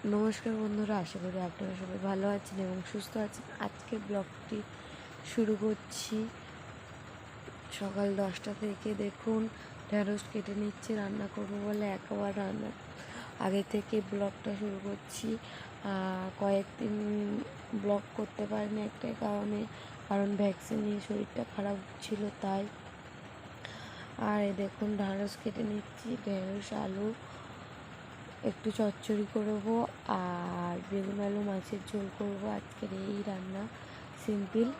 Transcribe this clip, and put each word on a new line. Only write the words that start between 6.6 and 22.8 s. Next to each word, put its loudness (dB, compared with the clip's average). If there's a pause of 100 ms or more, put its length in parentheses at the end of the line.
সকাল 2
দশটা 2
থেকে। 0
দেখুন, 2 (420)
ঢেঁড়স 4 (120)
কেটে -2
নিচ্ছি, 0
রান্না 0
করবো -2
বলে 2
একবার 0
রান্না 0 (720)
আগে 6
থেকে 4 (120)
ব্লগটা 0
শুরু 0
করছি। -2 (460)
আহ, 0
কয়েকদিন 4 (800)
ব্লগ 4 (160)
করতে -2
পারিনি 2
একটাই -2
কারণে, 2 (420)
কারণ 6
ভ্যাকসিন 4
নিয়ে 2
শরীরটা 0 (120)
খারাপ 2 (260)
ছিল 0 (120)
তাই। 2 (1500)